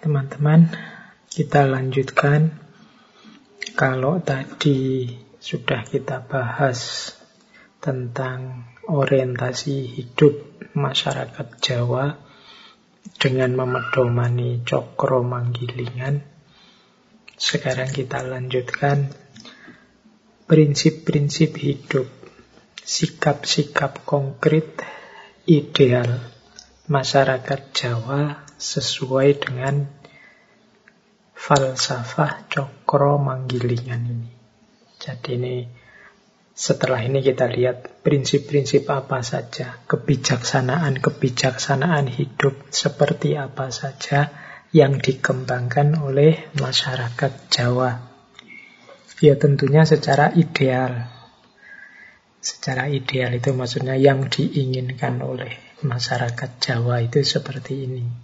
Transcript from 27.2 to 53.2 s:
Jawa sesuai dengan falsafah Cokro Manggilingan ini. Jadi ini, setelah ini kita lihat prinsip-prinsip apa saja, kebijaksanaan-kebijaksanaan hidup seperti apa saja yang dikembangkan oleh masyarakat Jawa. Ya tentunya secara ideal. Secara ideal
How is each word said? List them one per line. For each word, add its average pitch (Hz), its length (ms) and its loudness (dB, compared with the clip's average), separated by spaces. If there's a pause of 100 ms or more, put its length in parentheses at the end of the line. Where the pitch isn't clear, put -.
Jawa 135 720 -4 (160)
sesuai 135 800 2
dengan 139 480 -2 (1400)
falsafah 135 1200 -2
Cokro 143 640 2
Manggilingan 123 880 -2
ini. 117 240 -6 (720)
Jadi 123 400 -8
ini, 123 240 -4 (880)
setelah - 480 -2
ini 131 240 -2
kita 127 240 2
lihat 123 560 -4
prinsip-prinsip 143 880 2
apa 135 320 -4
saja, - 640 -8
kebijaksanaan-kebijaksanaan 135 2250 0
hidup - 560 -4
seperti 147 720 0
apa 131 320 -8
saja 143 640 -2 (400)
yang 135 240 6
dikembangkan 131 960 0
oleh 147 480 4 (160)
masyarakat 131 720 -2 (160)
Jawa. 123 560 0 (1200)
Ya 139 160 8
tentunya 143 480 6
secara 143 480 4
ideal. 127 720 0 (1300)
Secara 131 480 -4
ideal 127 480 -2